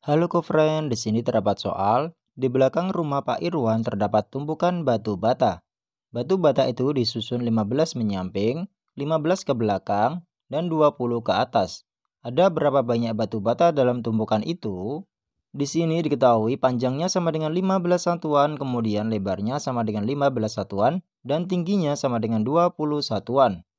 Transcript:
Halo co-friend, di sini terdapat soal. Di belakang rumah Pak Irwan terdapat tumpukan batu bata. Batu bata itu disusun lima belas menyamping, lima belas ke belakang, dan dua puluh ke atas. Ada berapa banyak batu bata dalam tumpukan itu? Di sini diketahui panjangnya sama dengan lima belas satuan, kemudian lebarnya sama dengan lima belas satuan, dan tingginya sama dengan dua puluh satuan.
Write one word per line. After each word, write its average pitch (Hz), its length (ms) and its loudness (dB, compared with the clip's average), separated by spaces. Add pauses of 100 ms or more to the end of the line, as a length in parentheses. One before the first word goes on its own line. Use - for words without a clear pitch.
Halo 165 240 2
co-friend, 156 560 0
di 123 80 0
sini 110 240 -2
terdapat 107 400 0
soal. 110 560 0 (240)
Di 127 80 -2
belakang 131 480 2
rumah 147 320 -2
Pak - 160 -4
Irwan 120 400 0
terdapat 107 480 0
tumpukan 156 560 -2
batu 107 320 0
bata. 110 480 0 (480)
Batu 143 240 -2
bata 139 320 4
itu 131 240 -2
disusun 120 480 -2
lima 113 240 0
belas 139 320 -2
menyamping, 104 720 -2 (240)
lima 151 240 -2
belas 165 240 0
ke - 80 -6
belakang, 110 720 0 (240)
dan 160 240 -4
dua 156 240 4
puluh 120 320 -2
ke 95 80 2
atas. 101 480 0 (400)
Ada 160 320 2
berapa 139 320 2
banyak 117 320 -2
batu 107 240 -2
bata 139 320 2
dalam 123 320 2
tumpukan 110 400 0
itu? 123 560 -6 (480)
Di 143 160 -4
sini 160 400 0
diketahui 123 480 4
panjangnya 131 560 0
sama 170 240 0
dengan 156 160 -2
lima 190 320 0
belas 175 240 0
satuan, 151 480 2
kemudian 113 560 -2
lebarnya 101 480 -2
sama 123 240 -2
dengan 107 240 -2
lima 139 240 0
belas 113 240 -2
satuan, 110 480 0 (240)
dan 170 240 -2
tingginya 175 480 0
sama 120 240 -2
dengan 110 240 0
dua 170 240 2
puluh 151 320 -2
satuan. 120 640 0 (120)